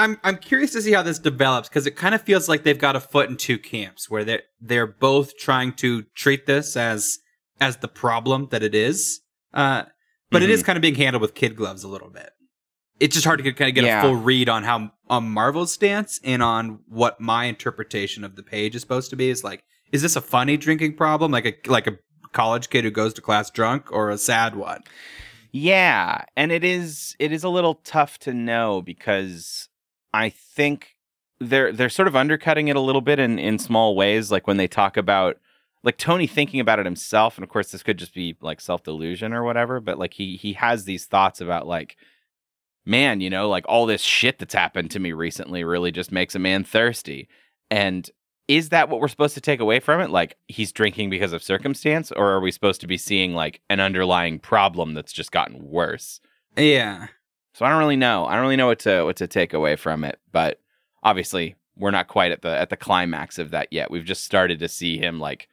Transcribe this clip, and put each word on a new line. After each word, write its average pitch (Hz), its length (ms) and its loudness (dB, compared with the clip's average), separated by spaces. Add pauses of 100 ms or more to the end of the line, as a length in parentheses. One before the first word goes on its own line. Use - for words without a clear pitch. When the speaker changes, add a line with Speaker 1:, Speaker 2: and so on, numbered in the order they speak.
Speaker 1:
I'm, 214 200 -2
I'm 190 140 0
curious 269 340 0
to 233 100 -4
see 214 100 2
how 190 100 4
this 160 160 -4
develops, 131 500 2
'cause 139 180 -2
it 139 100 -2
kind 196 180 0
of 214 80 -2
feels 190 260 2
like 151 160 2
they've 143 140 4
got 139 180 2
a 131 40 -2
foot 139 280 2
in 123 80 -8
two 120 220 -2
camps, 98 520 -10
where 107 140 -2
they're, 113 180 -4 (180)
they're 120 260 0
both 135 520 2
trying 127 360 0
to 120 280 -2 (120)
treat 139 320 0
this 143 300 0
as, 113 420 -2 (420)
as 131 180 0
the 117 100 -8
problem 127 640 -2
that 113 120 -2
it 107 120 -2
is. 127 460 0 (340)
Uh, 139 300 0 (460)
but 175 120 6
it 196 80 4
is 220 100 4
Speaker 2:
Mm-hmm. - 60 -4
Speaker 1:
kind 180 120 0
of 160 40 0
being 160 140 4
handled 127 260 2
with 107 120 -2
kid 113 220 -2
gloves 95 280 -8
a 98 40 -14
little 92 220 -14
bit. - 200 -20 (680)
It's 147 160 4
just 156 120 0
hard 160 120 4
to 139 60 -8
get, 135 120 -2
kinda 131 160 2
get 127 120 4
Speaker 2:
Yeah. 113 160 4
Speaker 1:
a - 20 4
full 131 140 4
read 123 320 2
on 110 160 0
how, 113 260 -2 (180)
on 120 200 0
Marvel's 139 440 0
stance 208 520 -2
and 127 180 0
on 113 460 -2
what 113 320 0
my 113 240 0
interpretation 107 800 -6
of 95 120 -16
the 98 60 -20
page 107 320 -6
is 120 80 -8
supposed 131 280 -4
to 131 60 -10
be. 127 140 0
Is 123 140 -6
like, 98 200 -12 (280)
is 139 100 0
this 165 140 0
a 131 40 0
funny 131 360 2
drinking 151 400 0
problem, 156 340 2
like 120 160 0
a, 110 240 -6
like 117 160 4
a 101 120 -4 (340)
college 117 380 0
kid 120 140 2
who 110 60 0
goes 110 240 -2
to - 80 -16
class 107 280 0
drunk, 117 420 -2
or 107 180 0
a 104 80 -4
sad 113 380 0
one? 87 260 -10 (680)
Speaker 2:
Yeah, 143 720 2 (120)
and 156 160 0
it 165 120 0
is, 175 540 -4
it 151 140 0
is 160 120 -6
a 185 40 -2
little 175 280 2
tough - 440 -2
to 127 140 -6
know 117 480 -2
because 92 840 -6 (440)
I 107 160 0
think - 680 -4 (440)
they're, 127 320 2
they're 123 160 0
sort 190 200 2
of 139 80 0
undercutting 151 520 2
it 143 80 2
a 135 40 4
little 135 200 2
bit 139 180 2
in, 117 200 2
in 104 200 0
small 113 380 2
ways, 104 340 4
like 98 160 0
when 98 120 2
they 92 100 2
talk 98 280 2
about, 95 400 2 (460)
like, 123 160 -2
Tony 170 280 0
thinking 143 340 -2
about 113 200 4
it 95 40 -2
himself, 98 540 0
and 92 60 -10
of - 60 -16
course 104 200 -4
this 92 120 -16
could 98 160 -2
just 87 140 -14
be, 87 280 -8
like, 78 200 -8
self-delusion 87 720 -6
or 117 120 -4
whatever, 120 360 -2
but, 92 180 -6
like, 90 160 -6
he, 95 220 -8
he 101 180 -8
has 117 300 0
these 95 220 -6
thoughts 95 340 2
about, 87 260 -4
like, 82 300 -8 (880)
"Man, 120 360 2
you 92 100 -4
know, 98 180 -2
like, 92 200 -2
all 117 180 2
this 107 160 0
shit - 380 0
that's - 140 -14
happened 85 380 -2
to 101 60 -8
me 90 140 -4
recently 85 520 -6
really 87 280 -2
just 87 200 -8
makes 90 220 -2
a 95 60 -4
man 95 240 0
thirsty." 113 640 -2 (420)
And 95 400 -2 (380)
is 151 220 2
that 160 180 4
what 120 120 -4
we're 143 80 0
supposed 147 260 0
to 135 60 -12
take 139 200 -2
away 113 200 4
from 160 200 2
it? 170 100 -4
Like, 85 260 0 (120)
he's 107 240 -6
drinking 107 380 0
because 92 220 -2
of 82 100 -6
circumstance, 147 680 -2
or 101 220 2
are 95 80 2
we 92 100 0
supposed 98 300 -2
to 87 80 -14
be 92 80 -2
seeing, 92 380 0
like, 78 260 -4 (100)
an 98 80 2
underlying 90 600 0
problem 87 540 0
that's 76 180 -10
just - 180 -12
gotten 78 340 -4
worse? - 560 -4 (360)
Speaker 1:
Yeah. 113 520 2 (460)
Speaker 2:
So - 100 -2
I 127 60 4
don't 160 80 2
really 151 180 2
know. 113 300 2
I 67 80 -2
don't 120 80 2
really 135 140 2
know 131 120 4
what 113 120 2
to, 92 240 4
what 90 120 0
to 90 120 -4
take 90 240 0
away 76 240 2
from 78 280 -4
it, - 140 -10 (140)
but 82 280 0 (440)
obviously 92 500 0 (220)
we're 98 160 0
not 92 160 0
quite 90 240 2
at - 100 -6
the, 82 160 -2
at 90 120 -2
the 95 60 -4
climax 87 640 -2
of 78 140 -8
that 78 200 -4
yet. 78 180 -6
We've 85 140 -8
just 90 200 -8
started 90 360 2
to 82 80 -6
see 82 300 -4
him, 82 220 -4
like, 73 320 -10